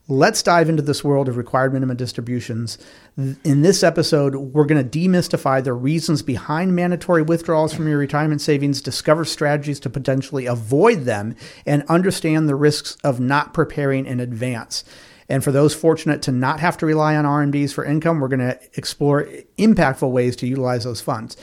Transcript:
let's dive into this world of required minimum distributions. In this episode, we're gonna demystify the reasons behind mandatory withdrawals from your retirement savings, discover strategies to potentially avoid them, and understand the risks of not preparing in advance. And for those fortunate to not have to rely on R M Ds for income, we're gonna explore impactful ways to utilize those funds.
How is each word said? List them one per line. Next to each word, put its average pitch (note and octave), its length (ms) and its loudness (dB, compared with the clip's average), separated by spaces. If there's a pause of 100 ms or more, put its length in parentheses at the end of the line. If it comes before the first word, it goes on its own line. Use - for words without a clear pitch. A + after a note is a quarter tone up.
let's D3 340 2
dive E3+ 260 4
into D3+ 140 0
this C#3 220 -2
world C#3+ 240 2
of A#2+ 80 -4
required C3 360 0
minimum C3 240 -2
distributions. A#2 800 -6 (400)
In C#3 460 0
this F#3+ 220 4
episode, D3 500 2
we're C#3 300 0
gonna C#3+ 180 2
demystify C#3+ 800 0
the B2+ 120 -2
reasons D3 480 0
behind D#3 520 -2
mandatory F3 480 0
withdrawals D#3+ 500 0
from D#3+ 140 -4
your D3 120 0
retirement D3 420 0
savings, C#3+ 400 0
discover D#3 440 0
strategies D3 560 -2
to B2 100 -6
potentially C3+ 560 -4
avoid C3+ 560 2
them, A2 340 -4 (300)
and D3 220 0
understand D#3+ 600 2
the C#3 80 0
risks D3 480 0
of B2+ 160 0
not C#3 340 0
preparing C#3 520 -2
in B2 120 -4
advance. A#2+ 640 -6 (460)
And C3 160 0
for C#3+ 80 2
those D3+ 200 4
fortunate D#3 500 0
to C#3 100 -2
not C3 260 0
have E3 200 0
to E3 80 -2
rely D3+ 280 2
on D3+ 120 0
R D3 160 2
M C#3+ 100 0
Ds C#3+ 200 0
for - 120 -6
income, D#3 340 0
we're C3+ 80 -2
gonna B2+ 320 -2 (160)
explore C#3+ 540 -2 (280)
impactful D#3+ 540 2
ways B2 260 2
to B2 120 -4
utilize B2 340 -2
those A#2 180 -8
funds. A#2 420 -6